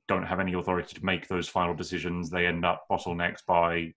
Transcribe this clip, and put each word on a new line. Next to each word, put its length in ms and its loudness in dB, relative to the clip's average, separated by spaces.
don't 160 2
have 160 -2
any 140 0
authority 400 0
to 100 -12
make 240 0
those 180 -2
final 280 0
decisions. 560 -4
They 160 2
end 180 0
up 260 2
bottlenecked 560 -2
by 500 2